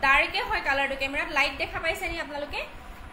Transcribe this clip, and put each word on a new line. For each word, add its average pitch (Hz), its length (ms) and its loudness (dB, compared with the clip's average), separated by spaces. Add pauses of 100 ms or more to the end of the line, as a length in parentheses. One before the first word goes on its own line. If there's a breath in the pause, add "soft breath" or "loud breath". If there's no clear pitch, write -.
ডাৰ্কে 320 400 6
হয় 440 200 0
কালাৰটো, 277 340 2
কেমেৰাত 285 360 -2
লাইট 285 260 2
দেখা 349 220 -4
পাইছে 339 280 -2
নি 330 120 -4
আপোনালোকে? 294 460 -4 (480)